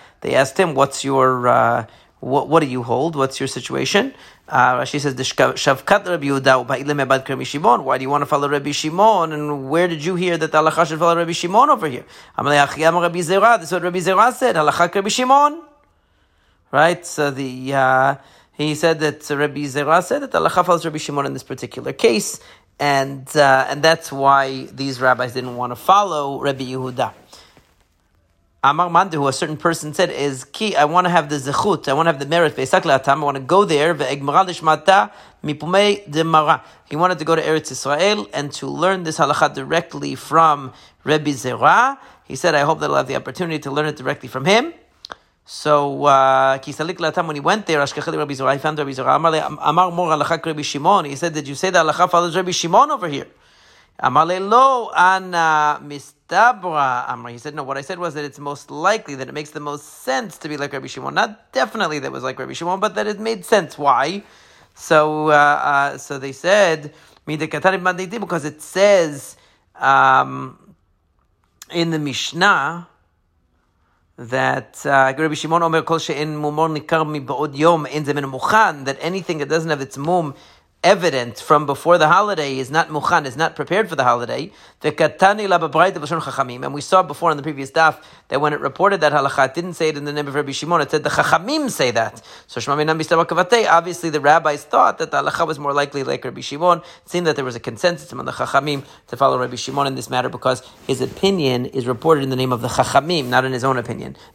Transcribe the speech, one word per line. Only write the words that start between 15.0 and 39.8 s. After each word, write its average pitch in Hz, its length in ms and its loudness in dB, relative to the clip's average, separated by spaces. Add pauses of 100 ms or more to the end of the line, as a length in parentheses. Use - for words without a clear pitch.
Shimon. 285 520 4 (1080)
Right? 165 340 2
So 147 240 -2
the, 131 440 -8
uh, 135 420 4 (380)
he 151 200 -2
said 160 280 0
that 151 280 -4
Rabbi 147 320 -2
Zera 147 420 0
said 285 200 -2
that 269 80 -12
the 170 80 0
halacha 160 260 2
follows 170 200 0
Rabbi 151 120 -6
Shimon 143 280 -4
in 135 80 -6
this 131 100 -10
particular 127 500 -10
case. - 460 0 (400)
And, 139 580 -2
uh, 135 320 6
and 139 140 -6
that's 160 280 2
why 135 540 2
these 131 340 -8
rabbis 123 340 0
didn't 123 220 -8
want 123 160 -4
to 120 40 -8
follow 151 640 0
Rabbi 135 220 -2
Yehuda. 127 500 -6 (1500)
Amar 160 240 4
Mandu, 165 380 2
a 135 60 0
certain 151 240 -4
person 156 360 -2
said, 175 160 2
is 135 360 -4
ki, 214 320 -4
I 143 80 6
want 175 200 2
to 175 60 0
have 160 160 2
the 147 80 -4
zechut, 143 540 -2
I 135 40 2
want 160 140 2
to 165 60 2
have 143 60 -4
the 139 60 -6
merit, 160 300 2
ve'esak 135 280 0
la'atam, 139 340 2
I 156 80 -4
want 143 100 0
to 135 80 -8
go 180 220 4
there, 160 280 2
ve'egmara 143 540 0
lishmata 180 640 2 (320)
mipumei 180 680 0
demara. 156 520 2 (280)
He 147 60 -8
wanted 175 240 0
to 156 60 -6
go 165 100 2
to 160 60 0
Eretz 151 300 -2
Israel 170 640 0
and 143 200 -6
to - 140 -10
learn 175 360 -2
this 160 160 -6
halacha 143 340 2
directly 143 600 -6